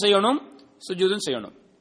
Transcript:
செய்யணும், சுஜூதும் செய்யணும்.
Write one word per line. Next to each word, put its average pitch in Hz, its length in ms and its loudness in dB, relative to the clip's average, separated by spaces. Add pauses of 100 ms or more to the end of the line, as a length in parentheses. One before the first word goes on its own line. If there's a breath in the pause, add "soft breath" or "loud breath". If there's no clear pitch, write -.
செய்யணும், 208 340 4 (540)
சுஜூதும் 190 360 -2
செய்யணும். 110 280 -6 (240)